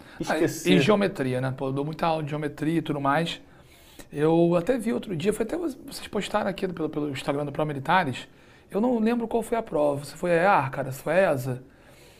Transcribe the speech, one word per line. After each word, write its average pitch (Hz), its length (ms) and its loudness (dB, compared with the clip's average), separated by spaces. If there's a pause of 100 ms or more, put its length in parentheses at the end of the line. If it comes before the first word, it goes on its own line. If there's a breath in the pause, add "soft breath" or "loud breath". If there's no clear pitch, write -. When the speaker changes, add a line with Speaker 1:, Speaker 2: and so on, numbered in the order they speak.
(180 loud breath)
Speaker 1:
e - 40 -6
Speaker 2:
esquecer. 170 580 2
Speaker 1:
geometria, 147 600 2
né? 131 160 -2
Pô, 135 120 -4
eu 135 40 -2
dou 139 120 -2
muita 160 220 -4
aula 160 160 0
de 143 80 -6
geometria 151 480 -2
e 151 40 0
tudo 147 180 -4
mais. 147 400 0 (720 loud breath)
Eu 165 440 4
até 180 200 2
vi 226 160 -2
outro 220 240 -4
dia, 185 160 0
foi 220 140 -2
até 294 100 -6
vo-, 339 120 -2 (180)
vocês - 220 -12
postaram 214 420 -2
aqui 185 180 -4
pelo, 165 200 -4
pelo 151 220 -4
Instagram 139 360 -4
do 139 60 -6
Pró 156 120 0
Militares, 147 640 0 (420 soft breath)
eu 196 100 0
não 240 180 2
lembro 226 300 0
qual 226 140 0
foi 226 140 -4
a 220 60 0
prova, 147 420 0
se - 120 -14
foi 175 160 0
a 165 100 4
ear, 165 280 4
cara, 135 220 -6
se - 80 -12
foi 156 140 -2
a - 20 2 (140)
esa. 127 320 -2 (580 loud breath)